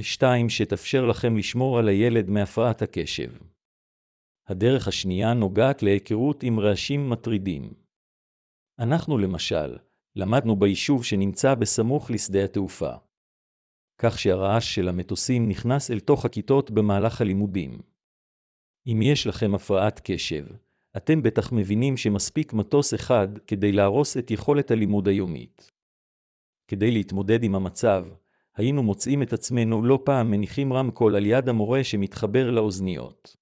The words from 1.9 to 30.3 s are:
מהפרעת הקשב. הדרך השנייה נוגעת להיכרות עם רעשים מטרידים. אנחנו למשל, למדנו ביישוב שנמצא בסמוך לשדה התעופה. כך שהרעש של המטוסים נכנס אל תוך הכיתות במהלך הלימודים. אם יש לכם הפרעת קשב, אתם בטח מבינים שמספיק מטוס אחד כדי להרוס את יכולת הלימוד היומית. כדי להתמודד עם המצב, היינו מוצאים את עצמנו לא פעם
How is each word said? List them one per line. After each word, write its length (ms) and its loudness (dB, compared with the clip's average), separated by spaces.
מהפרעת 520 0
הקשב. 500 -6
הדרך 420 2
השנייה 460 0
נוגעת 480 2
להיכרות 600 0
עם 180 0
רעשים 500 0
מטרידים. 600 -4
אנחנו 400 0
למשל, 580 -2
למדנו 400 0
ביישוב 480 2
שנמצא 500 0
בסמוך 560 -2
לשדה 340 -2
התעופה. 480 -6
כך 200 0
שהרעש 560 0
של 140 0
המטוסים 600 -2
נכנס 420 -2
אל 100 -2
תוך 240 2
הכיתות 460 0
במהלך 500 2
הלימודים. 600 -2
אם 160 2
יש 240 2
לכם 280 0
הפרעת 500 0
קשב, 420 -4
אתם 260 0
בטח 300 0
מבינים 440 0
שמספיק 560 -2
מטוס 420 0
אחד 340 2
כדי 260 0
להרוס 440 2
את 140 -6
יכולת 400 0
הלימוד 380 2
היומית. 640 -4
כדי 220 0
להתמודד 520 0
עם 120 0
המצב, 520 0
היינו 280 0
מוצאים 400 0
את 100 -4
עצמנו 500 0
לא 220 4
פעם 260 0